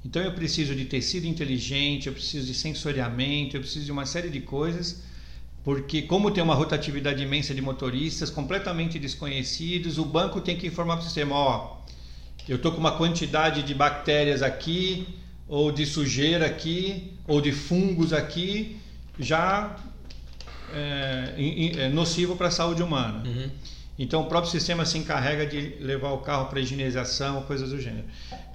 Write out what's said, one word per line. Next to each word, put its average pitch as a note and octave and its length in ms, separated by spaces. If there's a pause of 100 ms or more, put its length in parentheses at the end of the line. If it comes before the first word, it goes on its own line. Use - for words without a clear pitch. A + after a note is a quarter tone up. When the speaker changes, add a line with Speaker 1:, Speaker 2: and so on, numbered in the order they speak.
Speaker 1:
Então - 160
eu F#3 120
preciso D#3 420
de C3 100
tecido C#3 400
inteligente, C#3+ 800
eu C3 60
preciso C#3 320
de B2+ 80
sensoriamento, C#3 1040
eu C3+ 40
preciso C#3+ 240
de C#3+ 60
uma C#3 140
série E3+ 240
de C#3+ 120
coisas, E3+ 640 (600)
porque C#3 400
como G3 280
tem G3 100
uma D#3+ 140
rotatividade C#3+ 680
imensa C#3 320
de C3+ 80
motoristas C3+ 680
completamente E3 680
desconhecidos, D#3 1000
o D#3 80
banco E3 340
tem F3 180
que F3 100
informar E3 300
pro E3 80
sistema, C#3+ 300
Ó, B2+ 420 (720)
eu C3 140
tô D#3+ 100
com E3 80
uma D#3 180
quantidade D#3 680
de C#3 120
bactérias D3 680
aqui, F3+ 760 (320)
ou D3 220
de D3 140
sujeira D3 600
aqui, F3+ 680 (140)
ou D3 140
de C#3+ 100
fungos E3+ 600
aqui, F#3 680 (400)
já F#3 560 (1000)
é, C#3 640
in-, D3+ 300
in-, E3 120
é C3 100
nocivo E3+ 460
pra F3 160
saúde E3+ 300
humana. B2 460
Speaker 2:
Uhum. B2+ 220 (480)
Speaker 1:
Então, C#3 240
o D3+ 60
próprio - 220
sistema E3+ 360
se - 120
encarrega D3 480
de D3 360
levar C3+ 300
o C3+ 80
carro C3+ 300
pra C#3 120
higienização, C3 800
coisas C3+ 300
do C#3 100
gênero. A2+ 240 (260)
Então, - 240